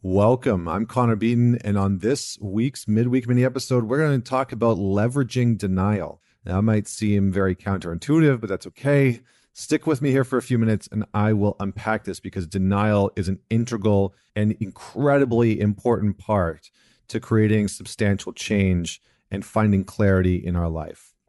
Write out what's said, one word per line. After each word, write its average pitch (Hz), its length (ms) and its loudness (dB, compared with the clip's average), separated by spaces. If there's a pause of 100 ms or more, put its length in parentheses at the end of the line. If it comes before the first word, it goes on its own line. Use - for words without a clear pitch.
Welcome. 101 600 2
I'm 95 180 -2
Connor 117 300 0
Beaton, 117 480 2
and 101 140 -2
on 98 220 0
this 117 420 -4
week's 107 480 -4
midweek 120 360 2
mini 123 200 2
episode, 127 400 -2
we're 127 140 -2
gonna 147 200 2
talk 131 320 -4
about 113 240 2
leveraging 117 840 0
denial. 95 640 -2 (240)
Now, 90 120 -2
that 101 60 2
might 107 260 0
seem 101 420 0
very 95 240 0
counterintuitive, 101 840 0
but 107 80 -8
that's 95 180 -6
okay. 135 540 0 (320)
Stick - 340 -2
with 147 140 0
me 139 100 0
here 135 140 2
for 127 100 -4
a 123 60 2
few 120 160 -2
minutes, 110 340 0
and 107 220 -6
I 104 180 2
will 104 260 0
unpack 101 460 -6
this 92 160 -8
because 90 280 -8
denial 101 680 0
is 95 140 -4
an 95 100 -4 (100)
integral 107 640 0 (220)
and 104 240 0
incredibly 120 1000 0
important 104 560 0
part 87 520 -2 (380)
to 110 140 -6
creating 107 480 2
substantial - 640 -4
change 92 680 0 (300)
and 98 140 -8
finding 101 400 2
clarity 92 500 2
in 87 220 -4
our 85 100 0
life. - 480 -10 (140)